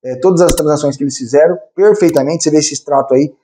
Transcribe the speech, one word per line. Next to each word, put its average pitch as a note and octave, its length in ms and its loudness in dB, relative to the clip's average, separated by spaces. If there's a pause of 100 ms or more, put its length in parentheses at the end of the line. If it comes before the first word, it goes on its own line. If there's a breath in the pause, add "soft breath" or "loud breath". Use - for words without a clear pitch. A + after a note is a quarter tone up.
é, B2+ 120 -8
todas F3 260 2
as E3 120 4
transações D3 440 -2
que D3 60 -6
eles C3+ 140 -6
fizeram, C#3+ 400 0 (180)
perfeitamente. E3+ 680 0
Você D#3 60 0
vê D3+ 80 2
esse D3 160 -2
extrato C3+ 400 -2
aí C#3 200 0 (100)